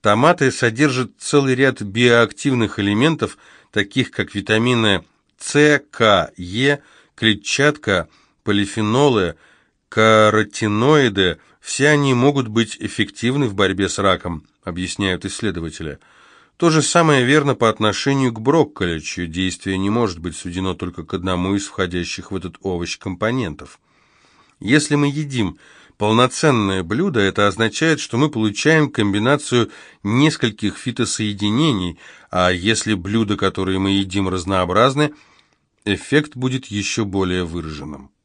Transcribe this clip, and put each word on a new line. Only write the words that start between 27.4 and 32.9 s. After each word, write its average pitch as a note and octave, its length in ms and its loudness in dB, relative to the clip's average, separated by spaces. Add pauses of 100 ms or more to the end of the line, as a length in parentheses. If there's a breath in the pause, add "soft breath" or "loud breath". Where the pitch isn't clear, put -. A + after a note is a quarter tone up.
означает, A2 520 0
что - 200 -4
мы D3 120 4
получаем C#3 600 0
комбинацию A#2 800 0 (320 loud breath)
нескольких A2+ 760 0
фитосоединений, G#2+ 1200 -2 (320 loud breath)
а F2+ 200 2
если G#2 440 -2